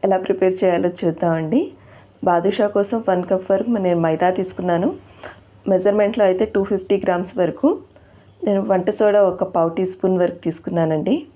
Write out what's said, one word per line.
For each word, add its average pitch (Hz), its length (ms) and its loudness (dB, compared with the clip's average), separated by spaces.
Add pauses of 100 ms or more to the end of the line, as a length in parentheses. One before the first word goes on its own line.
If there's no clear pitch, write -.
ఎలా 190 200 2
ప్రిపేర్ 185 340 0
చేయాలో 180 300 2 (100)
చూద్దామండి. 165 600 0 (680)
బాదుషా 190 380 2 (100)
కోసం 202 320 0
వన్ 180 220 0
కప్ 190 240 -2
వరకు 220 180 -2 (140)
నేను 175 180 2
మైదా 165 260 2 (100)
తీసుకున్నాను. 180 500 -2 (800)
మెజర్మెంట్లో 202 560 2
అయితే 185 280 2
టూ 196 60 2 (100)
ఫిఫ్టీ 196 340 0
గ్రామ్స్ 180 340 -2
వరకు. 180 320 2 (760)
నేను 196 160 2 (120)
వంట 190 260 0
సోడా 208 320 4
ఒక 185 240 -4
పావు 165 240 2
టీ 185 140 0
స్పూన్ 185 300 0
వరకు 175 220 -2
తీసుకున్నానండి. 165 680 -2 (200)